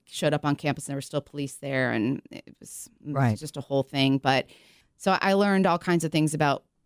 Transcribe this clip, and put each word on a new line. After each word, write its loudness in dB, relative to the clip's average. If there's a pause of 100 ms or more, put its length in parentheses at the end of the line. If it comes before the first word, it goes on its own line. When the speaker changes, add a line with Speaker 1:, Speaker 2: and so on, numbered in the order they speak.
Speaker 1:
showed -2
up -2
on 0
campus -6
and -10
there -8
were -8
still -6
police -10
there, -4
and -2
it -20
was, -18 (140)
it -14
was -6
Speaker 2:
Right. 2
Speaker 1:
just -12
a -10
whole -2
thing. 2
But 2 (500)
so 0
I 2
learned 4
all 2
kinds 0
of -2
things 2
about 0 (220)